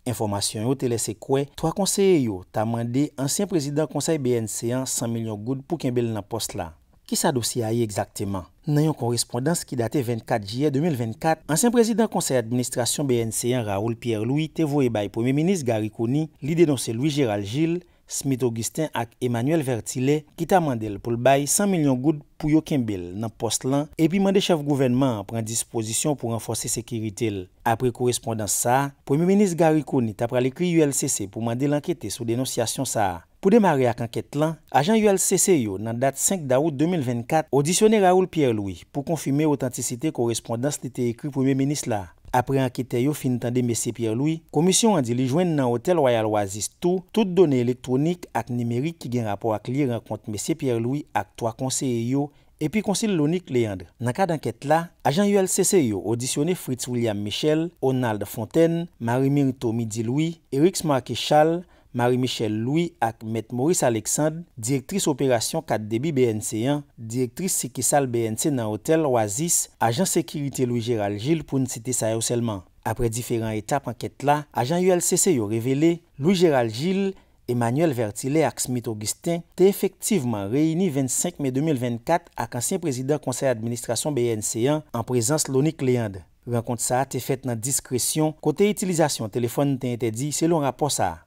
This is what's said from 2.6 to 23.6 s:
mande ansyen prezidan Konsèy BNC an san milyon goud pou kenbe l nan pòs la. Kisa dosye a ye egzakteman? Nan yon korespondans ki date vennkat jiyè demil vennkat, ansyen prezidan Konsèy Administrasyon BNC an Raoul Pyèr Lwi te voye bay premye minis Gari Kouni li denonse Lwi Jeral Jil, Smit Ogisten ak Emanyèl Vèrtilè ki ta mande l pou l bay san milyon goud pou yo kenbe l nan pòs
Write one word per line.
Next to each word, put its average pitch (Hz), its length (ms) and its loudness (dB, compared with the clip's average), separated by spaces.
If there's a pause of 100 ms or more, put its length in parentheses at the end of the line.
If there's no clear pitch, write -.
mande 120 460 0 (100)
ansyen 175 320 -2
prezidan 147 400 -2
Konsèy 151 320 -2
BNC 117 560 -2
an 131 80 -4
san 117 240 -4
milyon 110 320 -4
goud 131 240 -6
pou 151 140 -4
kenbe 123 240 0
l 113 100 -2
nan 101 80 -4
pòs - 320 -6
la. 87 160 -6 (420)
Kisa 185 220 2
dosye 120 320 -2
a - 80 -2
ye 120 100 2
egzakteman? 98 600 -4 (180)
Nan 151 220 2
yon 151 100 0
korespondans 123 720 -2
ki 139 100 -8
date 143 300 0
vennkat 117 420 -2
jiyè 131 240 0
demil 147 240 0
vennkat, 120 540 -2
ansyen 233 240 2
prezidan 226 340 2
Konsèy 139 300 -2
Administrasyon 123 720 -2
BNC 117 480 0
an 110 80 -4
Raoul 110 340 -2
Pyèr 110 240 -2
Lwi 147 240 0
te 165 160 -2
voye 139 240 2
bay 104 240 -2
premye 123 240 0
minis 165 300 0
Gari 110 260 0
Kouni 139 360 -2 (120)
li 151 160 -2
denonse 147 380 4
Lwi 139 180 0
Jeral 110 320 0
Jil, 160 360 -2 (320)
Smit 131 320 -2
Ogisten 117 480 -4
ak 113 220 -6 (100)
Emanyèl 123 400 0
Vèrtilè 131 540 -2 (180)
ki 165 140 -6
ta 190 100 6
mande 117 300 -2
l 98 100 -6
pou 120 140 -4
l - 20 -2
bay 139 320 4
san 202 220 2
milyon 147 260 2
goud 147 240 0 (160)
pou 151 160 -2
yo 156 80 6
kenbe 117 380 0
l 87 80 -8 (100)
nan 113 160 -6
pòs - 320 -4